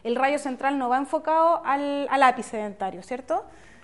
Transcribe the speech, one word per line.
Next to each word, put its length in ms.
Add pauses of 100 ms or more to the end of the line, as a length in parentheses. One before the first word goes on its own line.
El 120
rayo 220
central 400
no 100
va 100
enfocado 640
al, 460
al 120
ápice 360
dentario, 440
¿cierto? 420 (400)